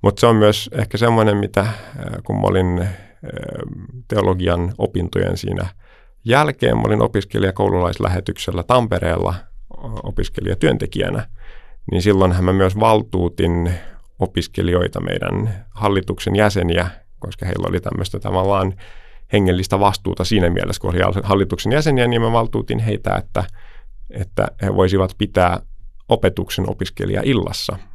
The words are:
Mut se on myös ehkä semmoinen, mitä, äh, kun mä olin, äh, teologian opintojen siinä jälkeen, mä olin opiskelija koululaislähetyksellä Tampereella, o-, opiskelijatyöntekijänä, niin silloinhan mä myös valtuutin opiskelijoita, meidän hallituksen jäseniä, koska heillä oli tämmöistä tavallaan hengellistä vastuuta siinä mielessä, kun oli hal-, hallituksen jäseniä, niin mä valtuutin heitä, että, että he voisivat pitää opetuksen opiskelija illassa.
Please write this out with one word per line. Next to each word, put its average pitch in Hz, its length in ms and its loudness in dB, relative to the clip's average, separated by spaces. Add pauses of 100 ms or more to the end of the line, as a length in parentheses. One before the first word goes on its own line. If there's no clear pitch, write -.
Mut 101 160 2
se - 80 4
on 117 100 8
myös 107 360 4
ehkä - 260 -2
semmoinen, 110 380 4
mitä, 101 240 0
äh, 107 140 -2 (500)
kun 104 120 -2
mä 98 100 2
olin, 92 320 2
äh, 90 100 0 (1200)
teologian 90 720 2
opintojen 90 580 0
siinä - 300 -4 (640)
jälkeen, 127 480 4
mä 113 100 2
olin 107 160 4
opiskelija 98 500 0
koululaislähetyksellä 92 1080 0
Tampereella, 90 720 2 (360)
o-, - 320 -10
opiskelijatyöntekijänä, - 1200 -2 (640)
niin 90 120 0
silloinhan 92 420 2
mä 92 80 2
myös 95 280 2
valtuutin 90 920 2 (480)
opiskelijoita, 90 840 0
meidän 95 720 -4
hallituksen 101 680 0
jäseniä, 92 540 2 (280)
koska - 280 -10
heillä - 220 -2
oli 90 120 -2
tämmöistä - 380 -6
tavallaan 95 560 0 (580)
hengellistä 92 480 2
vastuuta 95 440 2
siinä 90 260 4
mielessä, 87 300 -2
kun 92 100 -2
oli 87 100 0
hal-, 95 220 2
hallituksen 98 500 2
jäseniä, 139 340 4
niin 120 160 2
mä 113 100 2
valtuutin 117 460 0
heitä, 104 360 0
että, - 300 -2 (680)
että - 380 -2 (140)
he 98 120 0
voisivat 95 440 2
pitää 90 420 2 (480)
opetuksen - 640 0
opiskelija 98 540 -4
illassa. 98 540 -2 (160)